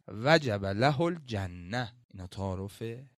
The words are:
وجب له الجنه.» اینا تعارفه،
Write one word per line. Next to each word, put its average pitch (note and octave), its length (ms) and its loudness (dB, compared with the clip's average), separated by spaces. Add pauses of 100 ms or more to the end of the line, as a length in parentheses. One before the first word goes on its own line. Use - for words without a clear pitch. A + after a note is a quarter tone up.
وجب A2+ 580 4
له B2 360 4
الجنه.» A2 920 -2 (200)
اینا F#2 140 -10
تعارفه، G2+ 920 -6